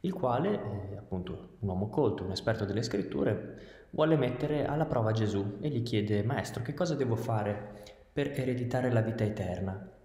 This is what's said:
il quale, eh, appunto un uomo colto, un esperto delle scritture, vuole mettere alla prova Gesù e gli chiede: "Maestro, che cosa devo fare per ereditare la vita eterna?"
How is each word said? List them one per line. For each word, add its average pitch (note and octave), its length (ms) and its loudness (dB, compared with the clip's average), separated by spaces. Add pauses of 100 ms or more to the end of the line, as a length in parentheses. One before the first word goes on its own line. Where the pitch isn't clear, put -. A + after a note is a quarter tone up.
il F#3 120 -2
quale, B2 760 0
eh, G2+ 60 -8
appunto - 600 -8
un G2+ 80 -2
uomo F#2+ 220 0
colto, A#2 340 2
un F#2 80 -4
esperto G#2+ 320 0
delle G2+ 180 0
scritture, - 1080 -2
vuole D#3 260 4
mettere C#3 500 0
alla D3+ 200 2
prova A2+ 260 2
Gesù G#2 480 2
e D3+ 80 -4
gli A#2+ 160 0
chiede: G#2 400 2
"Maestro, A2+ 400 -2
che D3 100 -4
cosa E3 220 0
devo A#2 220 2
fare G#2 640 -2 (320)
per C#3+ 160 0
ereditare B2+ 600 0
la A2+ 100 6
vita A2 220 0
eterna?" F#2+ 680 -2 (160)